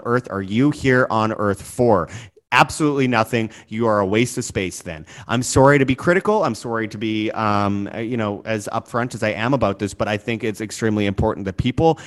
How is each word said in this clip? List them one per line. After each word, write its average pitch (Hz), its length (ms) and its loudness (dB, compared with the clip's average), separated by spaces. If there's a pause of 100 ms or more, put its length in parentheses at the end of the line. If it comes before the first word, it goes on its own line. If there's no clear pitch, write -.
earth 120 240 -2
are 98 120 -6
you 110 280 2
here 127 400 2
on 110 240 0
earth 101 280 -2
for? 104 460 2 (440)
Absolutely 139 560 4
nothing. 113 420 0 (180)
You 113 200 -2
are 104 120 2
a 98 60 2
waste 113 320 2
of 123 80 -4
space 95 380 -6
then. 80 220 -12 (220)
I'm 120 140 0
sorry 139 380 6
to 131 60 2
be 127 100 0
critical. 190 480 0
I'm 120 120 0
sorry 113 340 -6
to 107 80 -12
be, 110 340 -2
um, 101 640 0
uh, - 40 -10
you 117 200 -6
know, 104 280 -4
as 110 260 -4
upfront 117 440 -4
as 107 80 -8
I 107 80 2
am 113 240 0
about 101 240 0
this, 104 160 -4
but 110 120 -4
I 104 100 0
think 110 260 -6
it's 110 180 -4
extremely 107 460 0
important 101 380 -2
that 95 120 -6
people 160 480 2